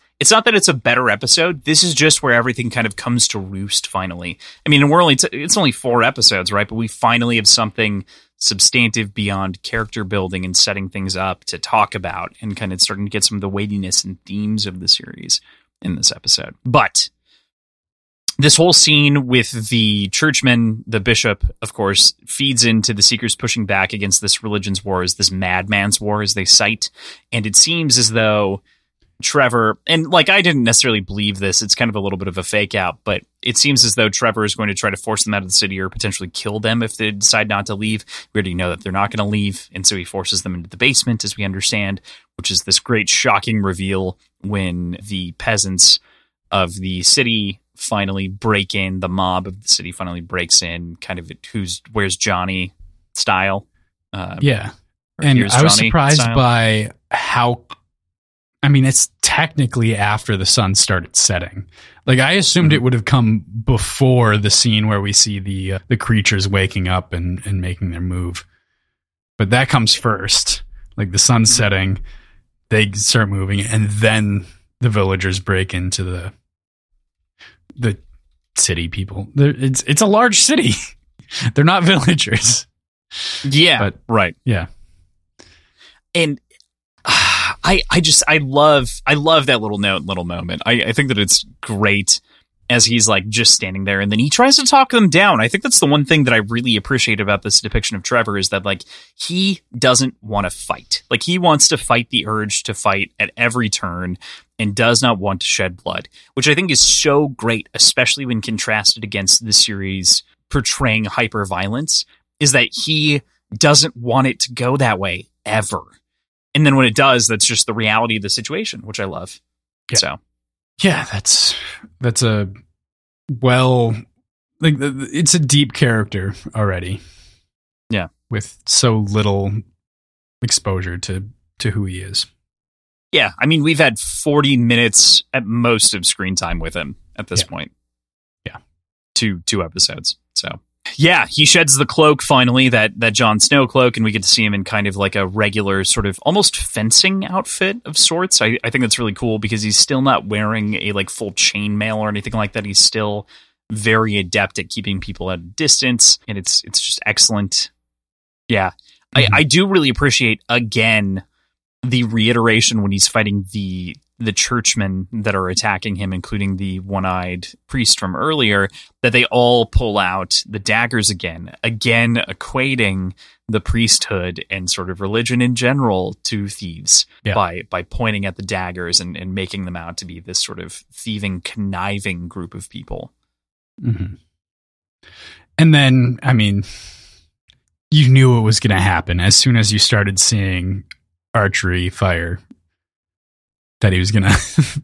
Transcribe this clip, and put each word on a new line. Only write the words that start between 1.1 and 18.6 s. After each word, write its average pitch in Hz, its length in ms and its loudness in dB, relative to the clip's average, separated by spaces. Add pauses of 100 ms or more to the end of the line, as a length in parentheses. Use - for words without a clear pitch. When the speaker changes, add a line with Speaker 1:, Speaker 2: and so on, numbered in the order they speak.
Speaker 1:
episode. 143 540 0
This 151 200 2
is 170 100 -2
just 147 280 4
where 135 100 2
everything 120 380 0
kind 117 160 -2
of 104 100 -8
comes 120 320 0
to 113 100 -8
roost 98 480 -6
finally. 90 520 -8 (260)
I 151 60 0
mean, 147 120 6
and 143 80 4
we're 170 120 6
only, 156 140 4
t-, 269 140 0
it's 147 280 -2
only 160 140 2
four 120 300 0
episodes, 107 480 0
right? 104 160 0
But - 100 -10
we 113 120 -2
finally 120 480 0
have 107 100 -2
something 104 580 0 (340)
substantive 110 760 0
beyond 98 480 -4
character 113 420 -6
building 92 400 -4
and 90 120 -4
setting 98 340 0
things 95 260 -6
up 92 280 -6
to - 140 -10
talk - 360 0
about 90 480 -8
and 107 140 -8
kind 98 160 -6
of 92 80 -4
starting 101 260 -2
to 101 40 -10
get 104 140 -2
some 107 120 -2
of 98 40 -6
the 98 80 -4
weightiness 101 560 -4
and 95 220 -12
themes 104 400 -4
of 92 140 -10
the 90 80 -4
series - 520 -4 (400)
in 90 140 -4
this - 180 0
episode. - 420 -4 (100)
But 120 440 2 (1300)
this 143 180 4
whole 170 180 6